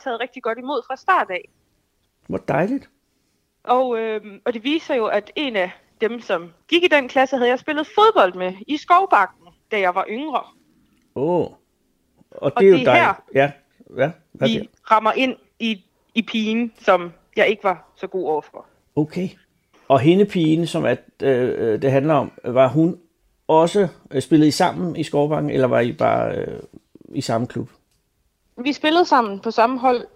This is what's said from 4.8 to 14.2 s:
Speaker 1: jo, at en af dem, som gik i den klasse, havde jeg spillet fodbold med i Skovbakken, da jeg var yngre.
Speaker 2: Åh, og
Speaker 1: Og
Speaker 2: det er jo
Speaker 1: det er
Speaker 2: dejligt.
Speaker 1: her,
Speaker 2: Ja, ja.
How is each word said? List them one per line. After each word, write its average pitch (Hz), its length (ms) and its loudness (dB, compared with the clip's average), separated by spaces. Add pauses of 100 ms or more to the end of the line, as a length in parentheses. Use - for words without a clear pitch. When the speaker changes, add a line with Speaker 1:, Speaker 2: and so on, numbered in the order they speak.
Speaker 1:
jo, 226 100 0
at 208 300 -4
en 269 200 -6
af 180 160 -2 (300)
dem, 226 200 -4
som 175 280 -6 (180)
gik 339 160 2
i 359 40 2
den 285 200 2
klasse, 262 300 0
havde 240 120 2
jeg 247 100 0
spillet 302 360 -6
fodbold 381 400 4
med 185 180 -6 (140)
i 294 100 -6
Skovbakken, 330 680 0 (240)
da 214 80 -2
jeg 180 160 0
var 190 140 -2
yngre. 254 340 -6 (720)
Speaker 2:
Åh, 165 260 -2
og - 160 -8 (760)
Speaker 1:
Og - 280 -4
Speaker 2:
det 196 60 4
er 196 40 10
jo 185 80 8
Speaker 1:
det 131 40 2
er 123 40 -4
Speaker 2:
dejligt. 190 320 4 (160)
Speaker 1:
her, 139 180 2 (440)
Speaker 2:
Ja, 127 80 0
ja. 151 80 0 (200)